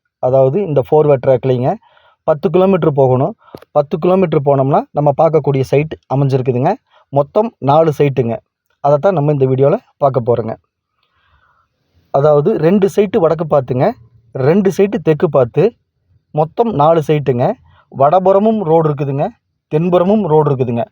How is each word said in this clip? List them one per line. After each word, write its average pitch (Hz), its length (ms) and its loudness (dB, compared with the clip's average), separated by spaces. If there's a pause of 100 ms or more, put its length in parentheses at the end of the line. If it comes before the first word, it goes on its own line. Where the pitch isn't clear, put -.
(280)
அதாவது 131 280 2 (120)
இந்த 139 180 0
ஃபோர் 151 240 2
வே 139 60 2 (100)
ட்ராக்லைங்க, 131 480 0 (560)
பத்து 156 240 -2
கிலோமீட்டர் 180 460 2
போகணும். 131 340 0 (440)
பத்து 147 280 -2
கிலோமீட்டர் 170 420 0
போனோம்னா, 139 320 2 (200)
நம்ம 147 200 2
பார்க்கக்கூடிய 143 520 0
சைட் 151 220 0 (220)
அமைஞ்சிருக்குதுங்க. 131 560 0 (460)
மொத்தம் 208 340 -2 (200)
நாலு 160 280 2
சைட்டுங்க. 127 340 0 (500)
அதைத்தான் 147 360 0
நம்ம 147 180 0
இந்த 131 140 2
வீடியோல 139 260 2 (260)
பார்க்க 127 260 -2
போறோங்க. 113 240 -4 (1600)
அதாவது 147 360 2 (160)
ரெண்டு 196 300 2
சைட்டு 202 300 0
வடக்கு 160 280 -2
பார்த்துங்க, 135 320 0 (600)
ரெண்டு 190 300 2
சைட்டு 202 280 -2
தெற்கு 156 320 0
பார்த்து, 131 260 0 (800)
மொத்தம் 226 300 -4 (100)
நாலு 160 200 2 (100)
சைட்டுங்க. 139 340 -2 (540)
வடபுறமும் 190 580 2 (100)
ரோடு 160 200 2
இருக்குதுங்க, 143 380 -4 (460)
தென்புறமும் 180 580 0
ரோடு 151 180 2
இருக்குதுங்க. 120 440 -2